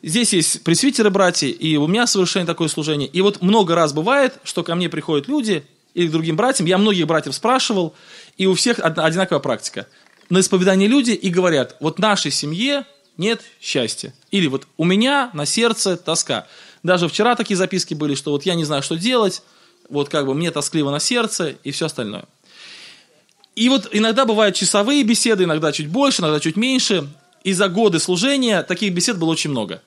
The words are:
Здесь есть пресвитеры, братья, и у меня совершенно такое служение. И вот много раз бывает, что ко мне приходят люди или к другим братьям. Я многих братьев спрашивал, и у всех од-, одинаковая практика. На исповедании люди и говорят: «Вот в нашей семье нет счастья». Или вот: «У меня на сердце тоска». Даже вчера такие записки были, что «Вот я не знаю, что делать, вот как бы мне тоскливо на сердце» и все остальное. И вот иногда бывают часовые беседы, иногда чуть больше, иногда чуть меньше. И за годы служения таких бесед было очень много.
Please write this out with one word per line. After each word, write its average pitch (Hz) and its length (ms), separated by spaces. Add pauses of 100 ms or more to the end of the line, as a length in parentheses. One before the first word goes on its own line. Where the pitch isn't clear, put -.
Здесь 214 300
есть - 300
пресвитеры, 214 460
братья, 180 380
и 156 280
у 147 120
меня 226 180
совершенно 185 400
такое 165 220
служение. 147 400
И 170 140
вот 202 200
много 185 320
раз 160 200
бывает, 254 500
что - 200
ко 170 120
мне 175 140
приходят 147 380
люди 220 380 (300)
или 175 120
к 156 40
другим 160 240
братьям. 202 320
Я 185 100
многих 196 300
братьев 151 260
спрашивал, 220 640 (420)
и 190 80
у 190 80
всех 233 240
од-, 160 220
одинаковая 160 420
практика. 107 460 (420)
На 180 100
исповедании 190 480
люди 247 240
и 196 180
говорят: 170 500
«Вот 160 180
в - 20
нашей 202 300
семье 220 560 (320)
нет 214 240 (180)
счастья». - 540 (160)
Или 190 160
вот: 131 220 (100)
«У 160 80
меня 247 480
на 147 140
сердце 226 500
тоска». 143 480 (380)
Даже 175 240
вчера 220 280
такие 214 220
записки 180 380
были, 147 180
что 139 180
«Вот 143 140
я 180 80
не 165 120
знаю, 143 180
что 165 140
делать, 214 440 (480)
вот 143 200
как 147 180
бы 131 80
мне 160 160
тоскливо 147 400
на 147 80
сердце» 220 640
и 139 80
все 160 160
остальное. 107 380 (1300)
И 233 140
вот 262 220
иногда 220 340
бывают 214 300
часовые 214 480
беседы, 220 420
иногда 156 260
чуть 151 160
больше, 262 340
иногда 151 180
чуть - 160
меньше. 214 540 (340)
И 190 100
за 190 160
годы 180 300
служения 220 640
таких 185 320
бесед 180 240
было 165 120
очень 156 220
много. 101 360